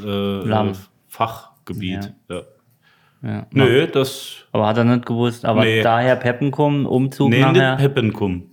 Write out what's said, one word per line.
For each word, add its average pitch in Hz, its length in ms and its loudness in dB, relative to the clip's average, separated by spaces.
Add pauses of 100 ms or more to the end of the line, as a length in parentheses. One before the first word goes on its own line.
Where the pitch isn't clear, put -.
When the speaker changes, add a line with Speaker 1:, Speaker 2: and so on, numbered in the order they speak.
Speaker 1:
Lamm. 101 640 -2 (340)
Speaker 2:
Fachgebiet. - 1040 -8 (160)
Speaker 1:
Ja. 90 80 -10
Speaker 2:
Ja. 85 40 -10 (840)
Speaker 1:
Ja. 107 280 -8
Speaker 2:
Nö, 135 360 4
das - 480 -4 (160)
Speaker 1:
Aber 110 160 0
hat 110 100 0
er 120 60 4
nicht 117 240 2
gewusst. 117 360 -2
Aber 113 200 0
Speaker 2:
Nee. 110 180 2
Speaker 1:
daher 117 360 2
Peppenkum, 139 680 -2
Umzug 131 460 0
Speaker 2:
Nee, 120 100 4
Speaker 1:
nachher. 135 340 6
Speaker 2:
nicht 139 60 0
Peppenkum. 107 720 0